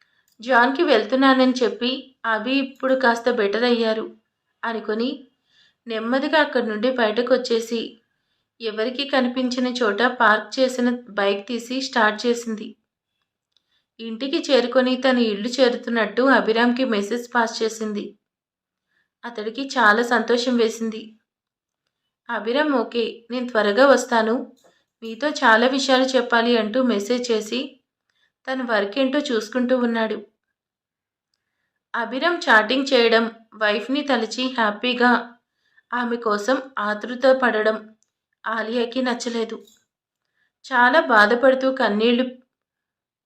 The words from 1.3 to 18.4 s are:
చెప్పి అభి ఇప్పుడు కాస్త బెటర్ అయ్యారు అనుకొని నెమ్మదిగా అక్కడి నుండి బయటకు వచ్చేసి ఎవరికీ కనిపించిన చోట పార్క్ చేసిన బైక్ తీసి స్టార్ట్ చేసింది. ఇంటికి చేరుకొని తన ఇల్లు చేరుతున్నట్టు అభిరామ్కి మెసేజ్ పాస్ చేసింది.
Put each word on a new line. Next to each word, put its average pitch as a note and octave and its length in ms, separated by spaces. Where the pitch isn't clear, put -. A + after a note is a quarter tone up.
చెప్పి B3 720
అభి A3 280
ఇప్పుడు C4+ 420
కాస్త A#3+ 360
బెటర్ A3 340
అయ్యారు A3+ 520
అనుకొని A3+ 640
నెమ్మదిగా A#3+ 540
అక్కడి B3+ 260
నుండి G#3+ 240
బయటకు A#3+ 440
వచ్చేసి A#3 680
ఎవరికీ A#3 480
కనిపించిన B3+ 580
చోట A#3 360
పార్క్ A#3+ 580
చేసిన B3+ 300
బైక్ G3+ 380
తీసి B3+ 320
స్టార్ట్ G#3+ 460
చేసింది. A3+ 500
ఇంటికి A3+ 400
చేరుకొని B3+ 560
తన B3+ 220
ఇల్లు G#3+ 300
చేరుతున్నట్టు A#3 720
అభిరామ్కి A#3+ 640
మెసేజ్ A3 500
పాస్ A3+ 280
చేసింది. G#3+ 560